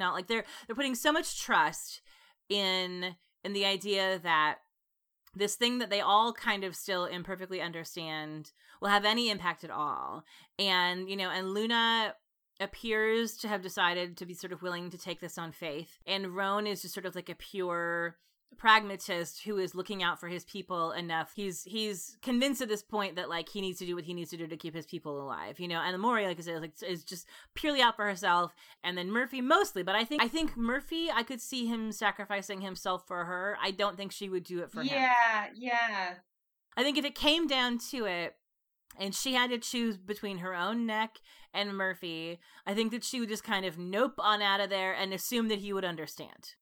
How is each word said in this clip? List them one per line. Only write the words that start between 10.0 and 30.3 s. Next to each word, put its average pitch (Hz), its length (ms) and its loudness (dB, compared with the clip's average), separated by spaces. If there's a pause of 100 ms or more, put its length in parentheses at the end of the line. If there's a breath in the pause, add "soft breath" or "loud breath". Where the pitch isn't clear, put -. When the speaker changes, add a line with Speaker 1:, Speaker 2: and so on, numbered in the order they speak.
Speaker 1:
And, 185 500 2
you 196 60 -4
know, 185 140 -2
and 185 240 -2
Luna 226 640 2 (440)
appears 220 800 2
to 233 100 -6
have 202 140 0
decided 180 560 0
to 180 80 -10
be 175 80 -12
sort 180 200 -8
of 160 80 -12
willing 175 280 -4
to 175 80 -14
take 175 240 -8
this 175 160 -10
on 165 140 -6
faith. 160 540 -8
And 185 300 -2
Roan 202 320 2
is 190 140 -2
just 185 120 -10
sort 185 120 -6
of, 180 100 -6
like, 180 140 -10
a 170 60 -8
pure 170 840 -2 (400)
pragmatist 202 840 4
who 208 140 -2
is 180 160 0
looking 185 300 -4
out 170 160 2
for 175 80 -10
his 175 180 -6
people 175 460 -2
enough. 165 440 -2
He's, 196 280 -6
he's 214 580 -6
convinced 262 400 2
at 247 60 -4
this 208 160 -2
point 196 320 -2
that, 170 140 -4
like, 165 200 -4
he 202 120 -6
needs 185 180 -4
to 185 60 -6
do 175 100 -4
what 175 80 -6
he 175 100 -8
needs 170 180 -6
to 170 60 -10
do 165 80 -6
to 160 120 -8
keep 160 180 -10
his 160 100 -8
people 151 380 -8
alive, 107 360 -8
you 175 80 -6
know? 170 120 -2
And 180 180 -2
Emori, 214 300 2
like 170 100 -2
I 170 40 -12
said, 165 200 -6
like, 160 120 -10 (120)
is 175 180 -4
just - 240 -12 (280 loud breath)
purely 285 260 2
out 233 140 6
for 208 100 0
herself. 175 480 2 (300 loud breath)
And 180 140 -2
then 180 120 -2
Murphy 254 320 0
mostly, 302 420 4
but 190 120 2
I 220 80 4
think, 233 180 0
I 233 60 2
think 311 280 0